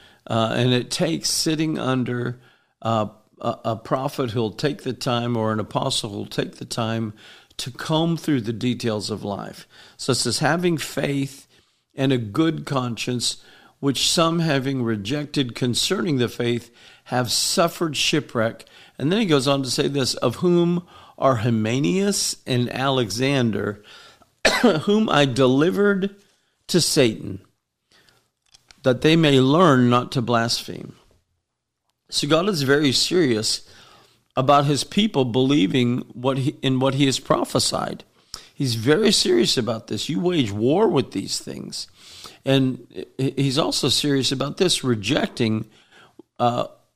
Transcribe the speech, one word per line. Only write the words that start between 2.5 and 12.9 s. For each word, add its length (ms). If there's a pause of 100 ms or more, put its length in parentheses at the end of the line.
uh, 260 (340)
a, 240
a 120
prophet 540
who'll 220
take 300
the 120
time 420
or 160
an 80
apostle 500
who'll 160
take 300
the 80
time 480 (460)
to 120
comb 460
through 240
the 120
details 580
of 120
life. 460 (280)
So 160
it 40
says, 220
"Having 400
faith 680 (480)
and 180
a 60
good 460
conscience, 720 (420)